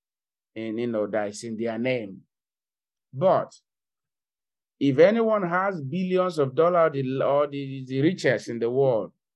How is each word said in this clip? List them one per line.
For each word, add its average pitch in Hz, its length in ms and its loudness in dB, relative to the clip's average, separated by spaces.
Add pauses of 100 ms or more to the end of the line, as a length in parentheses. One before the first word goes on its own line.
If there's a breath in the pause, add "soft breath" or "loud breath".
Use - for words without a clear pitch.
(560)
in, 110 240 -8
you 120 80 -4
know, 107 180 -2
that 104 240 -4
is 101 140 -14
in 113 120 -10
their 113 220 -4
name. 117 440 -4 (920)
But 139 400 0 (1300)
if 139 180 2
anyone 214 500 4
has 185 340 -2
billions 180 580 -2
of 127 160 0
dollars, 143 380 4
the, 135 300 -2
or 143 220 2
the, 139 420 -8
the 131 140 -2
richest 143 480 0
in 117 80 -6
the 117 140 -2
world, 123 400 2 (240)